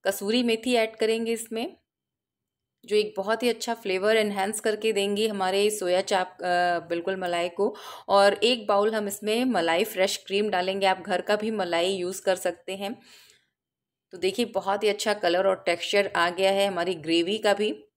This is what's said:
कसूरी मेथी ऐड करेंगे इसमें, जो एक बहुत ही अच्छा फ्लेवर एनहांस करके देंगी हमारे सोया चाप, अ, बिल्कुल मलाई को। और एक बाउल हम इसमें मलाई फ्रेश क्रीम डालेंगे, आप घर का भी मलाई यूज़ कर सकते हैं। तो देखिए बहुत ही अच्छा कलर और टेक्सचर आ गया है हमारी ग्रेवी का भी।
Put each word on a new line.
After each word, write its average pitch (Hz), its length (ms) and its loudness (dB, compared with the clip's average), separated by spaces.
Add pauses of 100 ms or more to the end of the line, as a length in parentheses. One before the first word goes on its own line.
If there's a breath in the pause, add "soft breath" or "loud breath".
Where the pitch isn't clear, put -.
कसूरी 208 380 0
मेथी 233 320 0
ऐड 220 200 0
करेंगे 226 380 0
इसमें, 226 440 -8 (1080)
जो 208 100 -2
एक 208 220 2
बहुत 220 260 -2
ही 240 60 2
अच्छा 233 240 -4
फ्लेवर 208 440 0
एनहांस 208 420 0
करके 220 340 0
देंगी 202 340 0
हमारे 196 420 0
सोया 185 320 0
चाप, 185 400 -2
अ, 175 380 0 (100)
बिल्कुल 170 260 -4
मलाई 175 340 -2
को। 202 260 -2 (320 loud breath)
और 202 260 6
एक 226 340 0
बाउल 208 280 2
हम 214 120 -2
इसमें 214 380 -2
मलाई 175 380 2
फ्रेश 196 440 -2
क्रीम 208 220 0
डालेंगे, 190 380 0
आप 190 200 2
घर 180 140 0
का 208 140 0
भी 214 160 -4
मलाई 180 420 0
यूज़ 185 280 -6
कर 190 140 2
सकते 185 400 -6
हैं। 196 260 -8 (1080 loud breath)
तो 185 60 -16
देखिए 196 280 -2
बहुत 202 380 -2
ही 208 60 4
अच्छा 208 240 0
कलर 185 340 2
और 190 180 0
टेक्सचर 196 500 0
आ 170 140 4
गया 190 220 2
है 196 160 2
हमारी 180 260 -2
ग्रेवी 165 440 0
का 208 160 2
भी। 214 300 -2 (140)